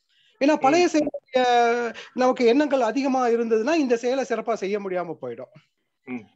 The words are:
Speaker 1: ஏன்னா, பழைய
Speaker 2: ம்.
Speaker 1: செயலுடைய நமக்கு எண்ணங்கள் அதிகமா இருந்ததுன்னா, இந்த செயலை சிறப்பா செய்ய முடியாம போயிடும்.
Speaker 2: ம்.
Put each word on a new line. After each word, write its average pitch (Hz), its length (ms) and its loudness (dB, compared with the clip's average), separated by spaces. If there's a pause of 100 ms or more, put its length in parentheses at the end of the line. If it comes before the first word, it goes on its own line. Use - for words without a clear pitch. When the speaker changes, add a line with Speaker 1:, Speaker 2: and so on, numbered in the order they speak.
(400)
Speaker 1:
ஏன்னா, 294 200 2
பழைய 320 260 4
Speaker 2:
ம். 330 40 2
Speaker 1:
செயலுடைய 262 640 0 (600)
நமக்கு 254 320 2
எண்ணங்கள் 269 360 4
அதிகமா 254 460 0
இருந்ததுன்னா, 233 460 0
இந்த 262 240 0
செயலை 254 320 -2
சிறப்பா 220 240 -4
செய்ய 202 260 -4
முடியாம 180 420 -6
போயிடும். 123 320 -12 (520)
Speaker 2:
ம். 123 180 -12 (120)